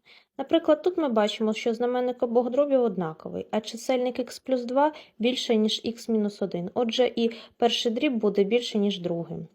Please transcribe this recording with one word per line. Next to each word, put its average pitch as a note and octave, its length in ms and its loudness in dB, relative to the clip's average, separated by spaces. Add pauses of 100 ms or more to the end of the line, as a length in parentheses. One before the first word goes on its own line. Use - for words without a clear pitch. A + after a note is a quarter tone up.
(380)
Наприклад, D4+ 440 2
тут F#4 160 0
ми D#4 100 0
бачимо, G#3+ 440 2
що A3+ 220 -2
знаменник B3 480 0
обох A#3+ 280 2
дробів C4+ 320 4
однаковий, F3+ 680 -4
а G#3+ 100 0
чисельник B3 580 -2
ікс A#3+ 200 -8
плюс B3+ 260 -2
два C4+ 280 2 (260)
більше, A#3+ 380 0
ніж G#3+ 280 2
ікс A#3 240 -8
мінус G#3+ 340 0
один. F3+ 320 -4
Отже, A#3+ 420 2
і A#3 140 2 (260)
перший A#3 360 0
дріб C4 200 0
буде G#3 320 2
більше, A#3 340 0
ніж G3+ 220 0
другий. E3+ 380 -6 (160)